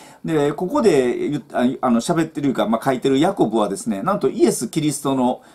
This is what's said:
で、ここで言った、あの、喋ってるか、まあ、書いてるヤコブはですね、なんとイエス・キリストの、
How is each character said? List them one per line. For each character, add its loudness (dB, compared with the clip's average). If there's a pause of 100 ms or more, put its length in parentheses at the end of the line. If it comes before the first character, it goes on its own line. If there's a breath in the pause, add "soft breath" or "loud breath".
(240 loud breath)
で、 0
こ -6
こ 0
で 2
言 -2
っ -8
た、 -4
あ 2
の、 2
喋 0
っ -8
て -8
る 0
か、 0
ま 0
あ、 -16
書 2
い -2
て 0
る 2
ヤ 2
コ 0
ブ 0
は 2
で -4
す -8
ね、 -4
な 0
ん -4
と 0
イ 2
エ 4
ス・ -6
キ -4
リ 0
ス -8
ト -2
の、 -2 (120)